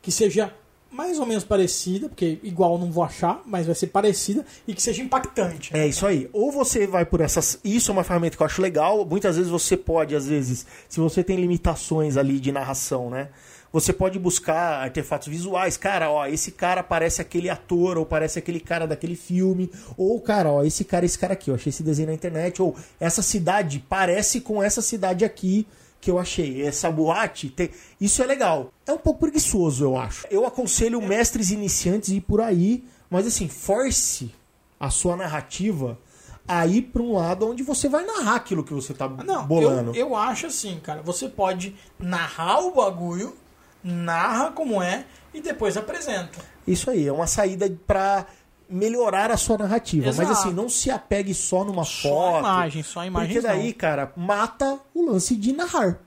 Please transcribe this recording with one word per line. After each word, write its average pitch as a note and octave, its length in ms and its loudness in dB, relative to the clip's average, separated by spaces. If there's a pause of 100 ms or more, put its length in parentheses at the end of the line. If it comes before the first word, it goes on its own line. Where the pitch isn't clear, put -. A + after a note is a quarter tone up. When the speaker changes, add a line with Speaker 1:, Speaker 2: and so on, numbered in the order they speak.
Speaker 1:
que F3+ 100 -6
seja G3+ 420 2 (360)
mais D#4 300 -4
ou C4+ 60 0
menos A3 180 -2
parecida, F#3+ 640 0
porque E3 340 -2
igual F3 320 2
eu F3 60 0
não F3 120 -2
vou E3+ 120 0
achar, - 420 -2
mas F#3 200 -2
vai E3 100 0
ser F3+ 120 -2
parecida, G3+ 580 0 (200)
e G#3+ 80 -6
que - 80 -6
seja A3+ 220 -2
impactante. A3 720 -2
Speaker 2:
É D#3 100 4
isso D3+ 220 2
aí. D3+ 240 0
Ou G#3+ 200 2
você B3 360 2
vai F3+ 180 4
por E3+ 140 2
essas, D#3 440 0
isso G#3+ 280 2
é - 20 0
uma F3+ 120 2
ferramenta E3+ 320 0
que - 40 2
eu D#3 40 4
acho D3+ 160 0
legal. F#3 440 2
Muitas F3+ 300 0
vezes F3 160 2
você F3 240 2
pode, D#3+ 400 0
às C#3 120 0
vezes, C3 380 0 (220)
se - 120 -6
você D#3+ 240 2
tem F#3+ 120 0
limitações E3+ 800 0
ali C#3 240 2
de C3+ 140 0
narração, C3+ 560 -4
né? C3+ 180 -6 (440)
Você D#3+ 200 2
pode F#3+ 260 0
buscar E3+ 640 0
artefatos C3+ 460 -4
visuais. F3+ 480 -2
Cara, F#3 340 0
ó, D3+ 160 0
esse D#3 280 -4
cara F3+ 280 0
parece E3+ 400 0
aquele F3 280 -4
ator, F3 480 0
ou D#3+ 80 0
parece D#3 340 0
aquele E3 220 -6
cara E3 260 -2
daquele E3 280 -4
filme. F#3 540 0 (280)
Ou, G3+ 240 2
cara, G3+ 280 2
ó, C#3+ 140 4
esse D#3 220 0
cara, F3 200 2
esse E3+ 140 0
cara F#3+ 140 0
aqui, F#3 180 -4
eu B2+ 40 2
achei A#2+ 140 -2
esse D3+ 140 -6
desenho D#3 240 0
na D#3+ 60 -2
internet. E3+ 480 -4
Ou F#3 120 2 (240)
essa E3 240 0
cidade F3 680 0
parece F#3+ 500 2
com G#3 240 -2
essa G#3 180 0
cidade F#3+ 440 0
aqui G#3 420 0 (320)
que - 120 -2
eu F3 60 4
achei. D#3 440 -2
Essa D3 300 0
boate D#3+ 580 0
tem... E3+ 200 -2 (300)
Isso G3+ 240 2
é - 20 4
legal. G3+ 460 2 (140)
É C#4 80 0
um - 60 -2
pouco - 200 2
preguiçoso, E3+ 640 2
eu C3 140 2
acho. A2+ 340 -8
Eu G#3 140 4
aconselho A#3 560 0
Speaker 1:
É. G#3 60 -6
Speaker 2:
mestres G#3+ 440 2
iniciantes G3+ 600 0
a - 20 2
ir G3 80 0
por G#3 180 2
aí, A3 460 2 (240)
mas F#3 180 0
assim, G3+ 220 -2
force G#3 840 -2 (480)
a C#3 120 -4
sua F3 260 0
narrativa D3+ 800 -4 (500)
a E3+ 180 2
ir G3+ 180 4
pra A#3+ 180 -2
um A#3 120 0
lado F#3 360 0
onde B3 140 -6
você C#4 260 0
vai D#4 160 0
narrar E4+ 300 0
aquilo F#3 280 -2
que D3+ 100 -8
você C#3 200 -6
tá C3+ 160 -6
Speaker 1:
Não, C#3+ 360 -4
Speaker 2:
bolando. C#3 500 4
Speaker 1:
eu, B3 140 0
eu A#3+ 60 -2
acho A3+ 320 -2
assim, G3 340 -8
cara, D#3 200 -10
você F3 260 -6
pode F#3 480 -4 (240)
narrar F3+ 600 0
o F4+ 140 -2
bagulho F#3 580 -2 (500)
narra F3 680 0
como A3+ 300 -2
é G3 240 -2 (280)
e D#4 80 -12
depois A3+ 360 -2
apresenta. G#3+ 600 -6 (260)
Speaker 2:
Isso F#3 240 0
aí, E3+ 180 2
é C#3 40 0
uma D#3+ 160 -2
saída G3 420 0 (160)
pra G3 400 0 (440)
melhorar G#3+ 600 2
a G#3+ 60 2
sua A3 200 0
narrativa. G3 500 0
Mas, C3 120 0
Speaker 1:
Exato. F3 140 2
Speaker 2:
assim, F#3+ 200 2
não G#3 140 -2
se B3+ 240 0
apegue G3+ 420 -2
só F#3 300 0
numa F#3+ 220 -2
Speaker 1:
Só - 240 -2
Speaker 2:
foto. E3+ 260 4
Speaker 1:
a D#3 40 4
imagem, E3 440 2
só - 160 -10
a E3+ 60 -6
imagem F3 280 -2
Speaker 2:
Porque A#3 140 0
daí, G#3 200 0
Speaker 1:
não. A3+ 60 -4
Speaker 2:
cara, C#3+ 440 -2
mata A3 600 0 (140)
o E4+ 120 2
lance A#3 300 2
de A3 180 0
narrar. D4 540 0